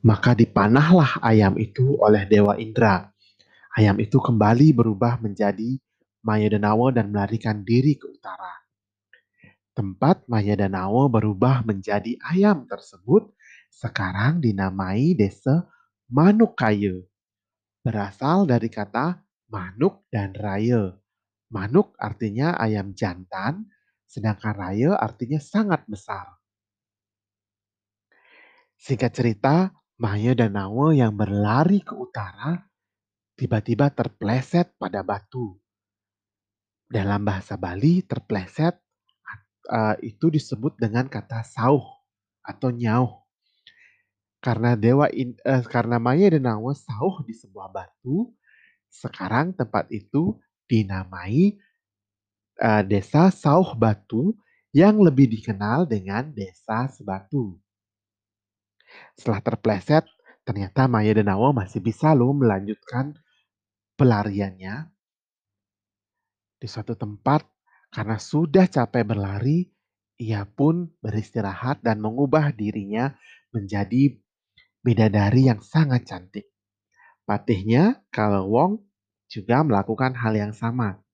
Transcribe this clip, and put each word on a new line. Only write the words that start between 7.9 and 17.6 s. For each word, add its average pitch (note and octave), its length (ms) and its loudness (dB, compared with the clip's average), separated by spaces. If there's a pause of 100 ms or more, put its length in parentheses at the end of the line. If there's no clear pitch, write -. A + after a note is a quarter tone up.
ke - 80 -18
utara. - 560 -18 (1120)
Tempat G#2+ 480 -2
Maya G#2 320 0
Denawa G2 480 0
berubah A#2 560 2
menjadi G#2 640 -4
ayam F3+ 400 2
tersebut A#2 640 -2 (400)
sekarang A2+ 720 -2
dinamai G2 720 0
Desa C3+ 560 0 (400)
Manukaye. A#2 960 2 (800)